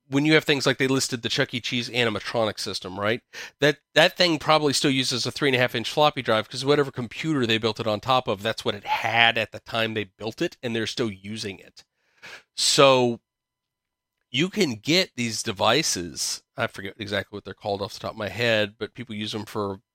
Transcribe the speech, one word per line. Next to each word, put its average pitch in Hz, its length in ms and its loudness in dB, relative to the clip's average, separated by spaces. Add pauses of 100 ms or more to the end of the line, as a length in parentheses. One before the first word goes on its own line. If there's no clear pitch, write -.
when 139 200 2
you 156 80 6
have 151 100 4
things 139 220 0
like 131 100 2
they 139 100 0
listed 131 360 0
the 113 80 -4
Chuck 135 240 -2
E. 123 60 -4
Cheese 120 280 -4
animatronic 113 720 -2
system, 95 420 -8
right? 107 220 0 (380)
That, 147 180 2 (160)
that 160 240 4
thing 175 200 2
probably 151 360 2
still - 160 2
uses 131 340 0
a - 80 -4
three 147 160 0
and 131 80 4
a - 20 2
half 123 160 2
inch 113 160 -4
floppy 151 300 2
drive 110 260 0
'cause 127 160 -10
whatever 139 280 2
computer 131 560 -4
they 113 100 2
built 110 240 -2
it 113 60 -4
on 107 140 0
top 127 280 0
of, 101 140 -4
that's 110 240 -4
what 110 80 -2
it 101 100 -12
had 117 540 2
at 110 120 -2
the 104 100 -14
time 113 340 -4
they 107 100 -4
built 104 380 -8
it, 170 200 -6
and 117 140 -4
they're 110 100 -2
still 117 240 -2
using 101 480 -10
it. - 240 -20 (720)
So 127 680 4 (1080)
you 180 200 0
can 165 240 0
get 160 420 0
these 117 260 -4
devices, 104 1000 0 (120)
I 117 120 -2
forget 98 320 -12
exactly 101 360 -4
what 101 120 -12
they're 95 80 -12
called 101 260 -4
off 98 140 -6
the - 60 -14
top 104 100 -6
of - 80 -16
my 107 100 -4
head, 107 500 0
but 107 140 -8
people 117 220 -14
use 104 180 -6
them 107 140 -6
for 101 340 -6 (140)